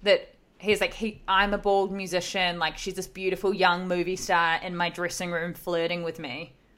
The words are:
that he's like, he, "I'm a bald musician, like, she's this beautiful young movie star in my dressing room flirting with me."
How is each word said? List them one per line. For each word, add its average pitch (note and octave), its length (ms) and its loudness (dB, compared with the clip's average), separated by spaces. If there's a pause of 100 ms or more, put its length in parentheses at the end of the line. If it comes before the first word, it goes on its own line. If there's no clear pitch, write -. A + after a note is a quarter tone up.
that F#3+ 340 4 (220)
he's G3+ 240 2
like, F3+ 120 0
he, G#3+ 320 -6
"I'm G3 280 4
a G3+ 40 2
bald G3 360 2
musician, F3+ 640 -2
like, D#3 180 -2
she's F#3 180 -6
this F#3 120 -8
beautiful F#3+ 460 -2
young F#3 340 2
movie F3+ 300 0
star E3+ 440 2
in F3+ 140 -8
my F3 140 0
dressing F3 420 -4
room E3+ 220 -2
flirting E3+ 500 -2
with D#3+ 160 -6
me." C3+ 380 -10 (200)